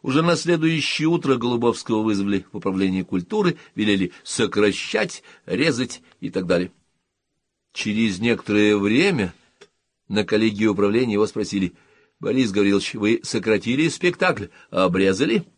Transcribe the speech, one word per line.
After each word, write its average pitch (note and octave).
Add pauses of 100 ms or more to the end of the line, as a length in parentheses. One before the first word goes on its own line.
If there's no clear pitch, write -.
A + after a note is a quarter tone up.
Уже C#3
на E3+
следующее D#3+
утро E3
Голубовского A#2
вызвали G2+
в G#2+
управление F#2+
культуры, E3+ (180)
велели G2+ (120)
сокращать, G#2+ (240)
резать B2 (180)
и F#2
так F#2
далее. F2+ (1000)
Через G#2+
некоторое G#2
время A2 (720)
на G#2
коллегии G#2+
управления G#2
его G#2
спросили: G2 (460)
"Борис A2+
Гаврилович, G2+
вы A2
сократили A2
спектакль, E3+ (240)
обрезали?" F#2+ (120)